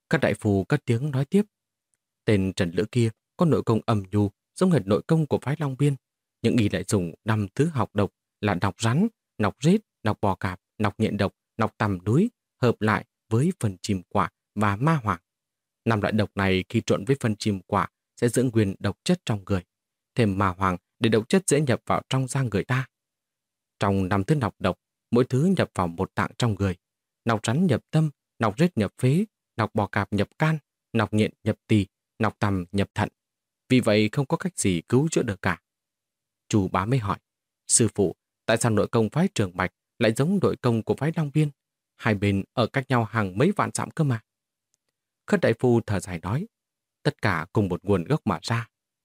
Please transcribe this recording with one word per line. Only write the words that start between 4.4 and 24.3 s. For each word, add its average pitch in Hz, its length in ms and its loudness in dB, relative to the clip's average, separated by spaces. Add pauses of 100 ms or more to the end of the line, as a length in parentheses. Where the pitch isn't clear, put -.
giống 185 160 2
hệt 107 160 2
nội 104 200 2
công 160 200 2
của 98 140 0
phái 139 180 -4
Long 135 180 -6
Biên, 143 180 2 (460)
nhưng 117 160 2
y 104 120 4
lại 90 180 -4
dùng 87 260 0 (120)
năm 107 300 -2
thứ 143 100 0
học 135 300 -4
độc 101 180 0 (280)
là 101 140 0
nọc 92 260 -4
rắn, 139 260 2 (300)
nọc 104 260 -2
rết, 190 180 4 (220)
nọc 107 180 -2
bò 98 140 0
cạp, 92 260 -6 (160)
nọc 101 220 -2
nhện 104 180 0
độc, 101 180 -2 (220)
nọc 110 200 -2
tằm 101 280 -2
núi, 160 240 2 (280)
hợp 117 240 0
lại 104 240 0 (240)
với 139 300 0
phần 95 220 -4
chim 92 280 -4
quả 95 220 -2 (240)
và 104 200 0
ma 151 280 0
hoàng. 98 160 -2 (640)
Năm 110 160 0
loại 98 100 -2
độc 104 260 -2
này 92 320 2
khi 113 160 0
trộn 98 200 0
với 135 140 0
phần 107 160 -2
chim 101 320 -4
quả 95 220 -2 (280)
sẽ 117 120 0
giữ 123 140 2
nguyên 110 360 0
độc 98 240 -4
chất 175 220 0
trong 104 200 -4
người. 92 180 -2 (520)
Thêm 101 220 2
ma 98 100 2
hoàng 92 300 -2 (220)
để 113 100 2
độc 110 200 0
chất 190 180 2
dễ 151 140 2
nhập 123 240 0
vào 92 240 0
trong 131 180 -2
da 135 160 -4
người 101 200 -2
ta. 127 240 -2 (920)
Trong 98 300 0
năm 98 140 0
thứ 156 120 0